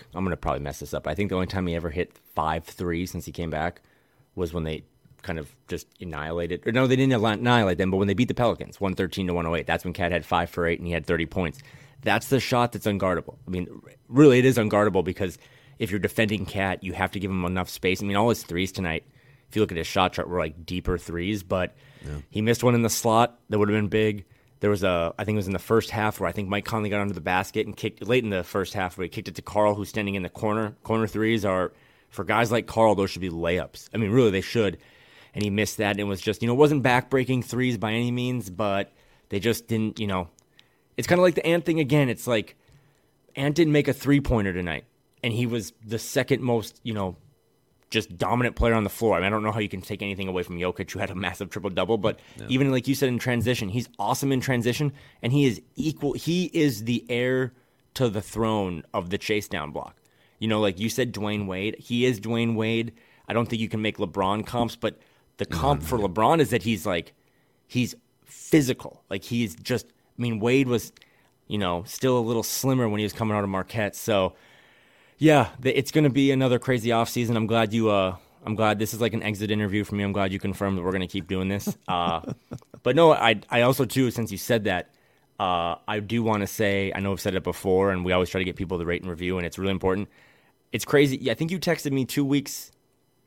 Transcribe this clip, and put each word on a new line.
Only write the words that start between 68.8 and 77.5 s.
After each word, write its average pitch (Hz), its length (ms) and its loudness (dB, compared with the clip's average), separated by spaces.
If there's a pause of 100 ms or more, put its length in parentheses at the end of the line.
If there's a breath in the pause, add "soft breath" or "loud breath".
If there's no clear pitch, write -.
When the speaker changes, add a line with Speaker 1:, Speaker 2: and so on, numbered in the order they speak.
Speaker 1:
Like, 98 160 -6
he's 117 320 -2
just, - 300 -4
I - 360 -14
mean, 113 180 -2
Wade 127 260 4
was, 120 260 -2 (540 soft breath)
you 104 120 -4
know, 90 280 0
still 127 320 0
a - 20 2
little 113 220 0
slimmer 127 460 0
when 104 100 -2
he 107 60 0
was 98 80 -2
coming 107 240 0
out 101 80 0
of 98 60 -2
Marquette. 98 460 -2
So, 98 380 2 (840 soft breath)
yeah, 143 300 6 (120)
the, 127 160 2
it's 123 140 0
gonna 151 200 4
be 135 200 4
another 131 280 2
crazy 120 320 0
offseason. 117 460 0
I'm 110 100 2
glad 113 260 2